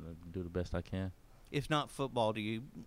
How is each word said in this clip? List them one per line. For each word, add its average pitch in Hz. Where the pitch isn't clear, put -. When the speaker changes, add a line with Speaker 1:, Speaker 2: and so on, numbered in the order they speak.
Speaker 1:
uh, 82
do 92
the 87
best 90
I 90
can. 95
Speaker 2:
If 143
not 147
football, 117
do 107
you, 113